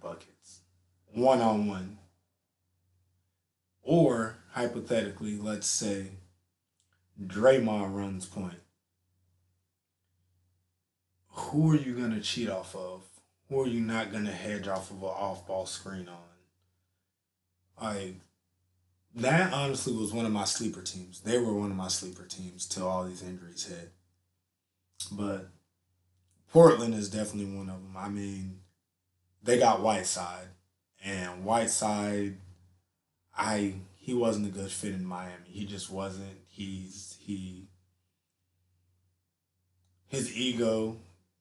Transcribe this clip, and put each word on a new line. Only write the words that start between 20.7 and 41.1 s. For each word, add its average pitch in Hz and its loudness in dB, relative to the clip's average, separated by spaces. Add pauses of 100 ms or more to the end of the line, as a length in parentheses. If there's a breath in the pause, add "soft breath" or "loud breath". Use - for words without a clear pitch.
teams. 92 -12
They 113 2
were 113 2
one 101 0
of 95 -4
my 92 -4
sleeper 92 -6
teams 90 -12
till 92 -4
all 92 0
these 90 -10
injuries 90 -10
hit. 85 -14 (1160)
But 101 -4 (1040)
Portland 117 10
is 104 -2
definitely 104 -4
one 95 -8
of 92 -8
'em. 95 -14
I 98 -8
mean, 98 -6 (840)
they 123 6
got 113 6
Whiteside, 92 0 (540)
and 92 -6
Whiteside, 104 0 (1000)
I, 104 0 (180)
he - -8
wasn't 110 2
a - -4
good 95 -8
fit 104 -6
in 92 -4
Miami. 90 -10
He 98 -8
just 95 -10
wasn't. 95 -8
He's, 95 -10
he, 92 -10 (2500)
his 131 -4
ego 113 0 (420)